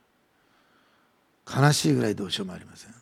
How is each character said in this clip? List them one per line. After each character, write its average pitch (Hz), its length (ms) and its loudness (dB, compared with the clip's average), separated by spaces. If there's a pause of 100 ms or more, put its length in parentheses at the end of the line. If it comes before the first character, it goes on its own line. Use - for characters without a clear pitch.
(1500)
悲 143 260 4
し 160 180 2
い 139 40 4
ぐ 123 80 2
ら 110 80 2
い 98 40 0
ど 101 100 -6
う 90 60 -8
し - 80 -6
よ 104 60 -6
う - 20 -8
も 90 60 -12
あ 87 60 -12
り - 60 -16
ま - 120 -20
せ - 120 -20
ん。 - 140 -20